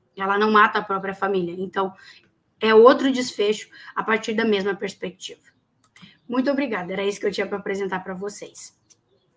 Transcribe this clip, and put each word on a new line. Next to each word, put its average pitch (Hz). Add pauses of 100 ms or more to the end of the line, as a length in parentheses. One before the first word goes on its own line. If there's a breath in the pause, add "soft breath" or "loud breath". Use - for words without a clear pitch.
(160)
Ela 196
não 214
mata 214
a 202
própria 190
família. 185
Então, 190 (680 loud breath)
é 220
outro 262
desfecho 214 (280 loud breath)
a -
partir 220
da 226
mesma 202
perspectiva. - (880 loud breath)
Muito 254
obrigada, 214
era 196
isso 202
que -
eu 202
tinha 196
pra 202
apresentar 196
pra 190
vocês. - (600)